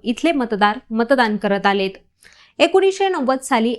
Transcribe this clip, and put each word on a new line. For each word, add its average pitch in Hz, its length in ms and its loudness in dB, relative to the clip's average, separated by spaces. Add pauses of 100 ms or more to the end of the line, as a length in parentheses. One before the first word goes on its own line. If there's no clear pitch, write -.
इथले 269 280 -2
मतदार 226 480 0 (120)
मतदान 226 460 0
करत 196 280 -2
आलेत. 196 260 0 (680)
एकोणीसशे 381 500 2
नव्वद 269 300 -2
साली 240 400 0